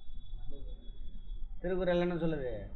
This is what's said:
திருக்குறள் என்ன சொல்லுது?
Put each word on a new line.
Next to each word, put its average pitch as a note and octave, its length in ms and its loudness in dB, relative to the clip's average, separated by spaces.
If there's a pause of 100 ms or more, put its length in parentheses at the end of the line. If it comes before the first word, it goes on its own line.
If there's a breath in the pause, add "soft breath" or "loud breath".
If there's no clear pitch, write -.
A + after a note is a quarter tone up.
(1600)
திருக்குறள் F3+ 480 4
என்ன F3 80 2
சொல்லுது? D#3 380 2 (240)